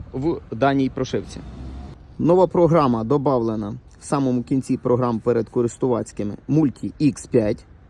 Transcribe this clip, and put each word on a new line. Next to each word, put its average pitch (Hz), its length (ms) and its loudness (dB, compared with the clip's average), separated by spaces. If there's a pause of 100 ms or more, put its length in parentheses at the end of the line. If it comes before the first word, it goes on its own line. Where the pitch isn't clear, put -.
(120)
в 139 280 -4 (120)
даній 135 360 2
прошивці? - 520 -6 (760)
Нова 170 280 4
програма 151 580 4
добавлена 113 720 0 (260)
в - 40 -20
самому 131 380 0
кінці 135 340 -2
програм 120 420 0
перед 117 300 0
користувацькими, 117 840 -2 (140)
Multi 135 520 0
X 143 300 0
п'ять. 113 340 0 (260)